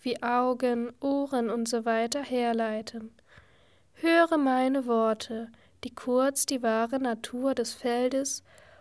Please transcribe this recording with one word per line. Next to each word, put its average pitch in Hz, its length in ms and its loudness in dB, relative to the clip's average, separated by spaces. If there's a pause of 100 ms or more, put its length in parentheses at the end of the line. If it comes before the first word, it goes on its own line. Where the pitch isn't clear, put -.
wie - 220 -4
Augen, 247 800 0
Ohren 277 500 0
und 233 160 -2
so 226 180 -2
weiter 233 380 0
herleiten. 226 920 -2 (800)
Höre 330 440 4
meine 262 480 2
Worte, 226 640 0 (320)
die 240 100 -10
kurz 262 540 0
die 262 160 -4
wahre 233 380 0
Natur 247 560 -2
des 233 180 -2
Feldes 254 680 -2 (360)